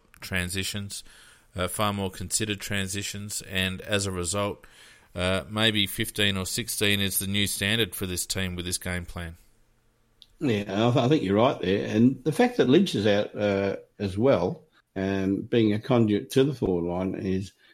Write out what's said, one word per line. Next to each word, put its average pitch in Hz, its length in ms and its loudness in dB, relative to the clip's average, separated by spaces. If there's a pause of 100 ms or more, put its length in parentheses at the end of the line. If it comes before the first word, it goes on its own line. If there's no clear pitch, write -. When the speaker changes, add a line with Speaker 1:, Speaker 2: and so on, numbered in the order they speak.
(220)
Speaker 1:
transitions, 95 800 -6 (520)
uh, 90 120 -2
far 104 260 0
more 98 160 -2
considered 101 520 -4
transitions, 101 800 -6
and 92 400 -4
as 101 260 -2
a 95 40 -4
result, 92 540 -4 (480)
uh, 92 360 -2
maybe 107 380 2
fifteen 101 500 -2
or 95 80 -4
sixteen 101 560 -2
is 98 180 -2
the 98 80 -4
new 101 200 0
standard 104 480 -2
for 101 100 -6
this 90 200 -4
team 92 300 -4
with 87 100 -6
this 90 120 -4
game 90 280 -6
plan. 82 300 -12 (1040)
Speaker 2:
Yeah, 113 280 2
I, 110 240 2
th-, 123 140 4
I - 20 4
think 151 160 4
you're 95 120 2
right 120 240 4
there. 95 280 0
And 117 360 4
the 156 80 0
fact 247 260 2
that 127 120 4
Lynch 175 240 6
is 107 140 2
out, 101 280 2
uh, 101 420 0 (200)
as 98 180 -4
well, 110 460 2 (340)
um, 98 460 0
being 110 320 4
a 101 60 0
conduit 110 520 2
to 135 120 4
the 143 100 0
forward 92 340 0
line, 92 280 -2
is, 98 380 -4 (200)